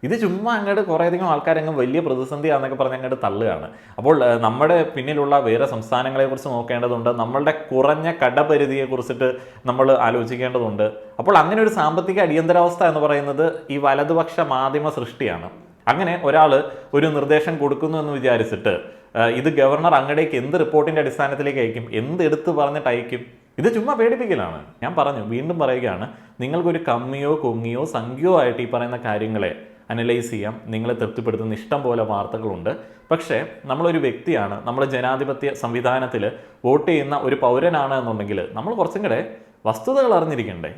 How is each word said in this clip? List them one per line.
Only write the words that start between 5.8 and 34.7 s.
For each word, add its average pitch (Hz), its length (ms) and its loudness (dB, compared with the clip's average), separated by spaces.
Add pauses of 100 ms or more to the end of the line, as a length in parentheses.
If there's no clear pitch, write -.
നോക്കേണ്ടതുണ്ട്, 120 540 -2 (120)
നമ്മളുടെ 139 320 0 (160)
കുറഞ്ഞ 147 380 2 (140)
കടപരിധിയെക്കുറിച്ചിട്ട് 131 1080 2 (400)
നമ്മൾ 131 180 2 (200)
ആലോചിക്കേണ്ടതുണ്ട്. 120 760 0 (360)
അപ്പോൾ 170 220 4
അങ്ങനെ 196 220 2
ഒരു 214 140 2
സാമ്പത്തിക 175 460 0
അടിയന്തരാവസ്ഥ 175 680 4
എന്ന് 151 140 0
പറയുന്നത് 143 400 0 (280)
ഈ 139 40 -2 (100)
വലതുപക്ഷ 156 520 0 (140)
മാധ്യമ 135 440 0
സൃഷ്ടിയാണ്. 92 520 -6 (420)
അങ്ങനെ 170 240 2 (140)
ഒരാൾ 156 220 8 (460)
ഒരു 156 200 4
നിർദ്ദേശം 151 460 2
കൊടുക്കുന്നു 147 400 0
എന്ന് 143 160 -4
വിചാരിച്ചിട്ട്, 113 540 0 (460)
ഏഹ്, 117 120 4 (100)
ഇത് 151 100 0 (100)
ഗവർണർ 151 400 4
അങ്ങടേക്ക് 147 420 0
എന്ത് 147 200 -2
റിപ്പോർട്ടിൻ്റെ 151 420 2
അടിസ്ഥാനത്തിലേക്ക് 139 600 -2
അയക്കും, 113 220 -6 (140)
എന്ത് 165 280 -2
എടുത്ത് 170 300 -2
പറഞ്ഞിട്ട് 143 340 0
അയക്കും? 120 300 -6 (380)
ഇത് 175 160 4
ചുമ്മാ 240 240 -2
പേടിപ്പിക്കലാണ്. 190 580 0 (240)
ഞാൻ 147 160 -4
പറഞ്ഞു, 139 240 0 (120)
വീണ്ടും 165 280 -4
പറയുകയാണ്, 120 440 -2 (360)
നിങ്ങൾക്കൊരു 170 380 -2 (100)
കമ്മിയോ 135 400 -2 (140)
കൊങ്ങിയോ 117 380 -2 (120)
സംഖ്യയോ 131 460 0
ആയിട്ട് 123 240 0
ഈ 110 100 -8
പറയുന്ന 120 320 -2
കാര്യങ്ങളെ 107 460 -2 (400)
അനലൈസ് 117 400 0
ചെയ്യാം. 107 200 -6 (200)
നിങ്ങളെ 113 260 -2
തൃപ്തിപ്പെടുത്തുന്ന 110 580 -4
ഇഷ്ടം 143 280 -4
പോലെ 117 260 0
വാർത്തകളുണ്ട്. 101 580 -4 (400)
പക്ഷേ 160 280 0 (340)
നമ്മളൊരു 165 340 0
വ്യക്തിയാണ്, 113 500 -2 (120)
നമ്മൾ 127 140 -2 (120)